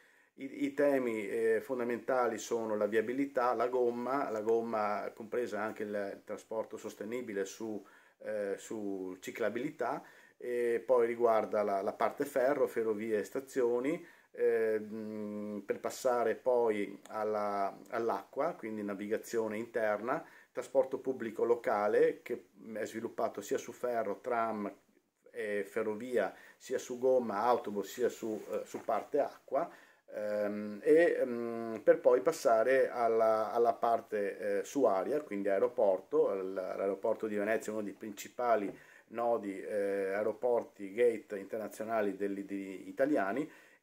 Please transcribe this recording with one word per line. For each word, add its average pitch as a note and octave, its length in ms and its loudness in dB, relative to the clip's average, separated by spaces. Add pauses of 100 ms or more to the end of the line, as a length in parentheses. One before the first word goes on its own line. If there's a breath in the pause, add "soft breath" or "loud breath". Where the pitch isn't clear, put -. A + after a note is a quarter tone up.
(340 soft breath)
I, C3+ 300 -8
i C#3 100 -2
temi, B2+ 520 2
eh, A2+ 360 2
fondamentali A#2+ 760 0
sono A2 400 -2
la G#2+ 100 2
viabilità, B2 680 2
la A#2 140 2
gomma, B2 600 0
la G#2+ 140 -2
gomma G#2+ 720 0
compresa G#2+ 480 -4
anche G#2+ 220 -4
il, G2+ 320 -4
il - 80 -18
trasporto G#2+ 520 -8
sostenibile G#2+ 720 -6
su, G#2+ 360 -8 (360 loud breath)
eh, G#2 400 -4
su F#2+ 600 -6
ciclabilità, A#2+ 840 -4 (320 loud breath)
e A#2+ 480 0
poi B2 220 6
riguarda A2+ 560 4
la, G2+ 180 0
la G#2+ 140 -2
parte A#2+ 320 0
ferro, C3+ 400 2
ferrovie A2 540 0
e F#2+ 40 -2
stazioni, C3+ 840 -2 (260 loud breath)
ehm, G#2+ 1300 -2
per A#2 160 -4
passare A2+ 540 0
poi G#2+ 760 0
alla, G#2 640 -2 (160)
all'acqua, A#2 680 -2
quindi A2 240 -6
navigazione G#2 720 -4
interna, A#2 680 -2 (300 loud breath)
trasporto C3 460 0
pubblico A#2 460 -4
locale A#2 760 4
che - 280 -8 (260)
è G#2+ 100 -6
sviluppato A2+ 560 -4
sia B2+ 160 -2
su A#2 160 -6
ferro, A2+ 480 -2
tram A2+ 500 -2 (600)
e G#2 340 -4
ferrovia, G#2+ 680 -2 (240 loud breath)
sia B2+ 200 -4
su B2 200 -8
gomma, A#2+ 400 2
autobus, A2 520 2
sia A#2 200 0
su, A2 280 -6 (120)
eh, G#2 160 -4
su - 180 -12
parte A2+ 340 -2
acqua, C#3 520 -2 (420 loud breath)
ehm, G#2 680 -4
e, D#3+ 360 8
ehm, A#2 640 -2
per A#2 180 6
poi B2+ 200 6
passare B2 680 4
alla, A2+ 600 2
alla A#2 220 4
parte, G#2 840 0
eh, F#2+ 60 -2
su C#3 200 0
aria, G#2 380 2
quindi G2+ 260 -4
aeroporto. G2+ 840 2
L-, F#2+ 180 -4
l'aeroporto G2 760 -2
di G#2 100 -4
Venezia A2 360 -2
è - 20 -4
uno A2 100 -4
dei G2 100 -8
principali A2 760 0 (380 loud breath)
nodi, A2 500 -2
eh, G2 540 -2
aeroporti, G#2+ 800 -2
gate A2 460 2
internazionali G#2+ 760 -2
degli, G2+ 300 -4
di, F#2+ 440 -10
italiani, C3+ 640 0 (320 loud breath)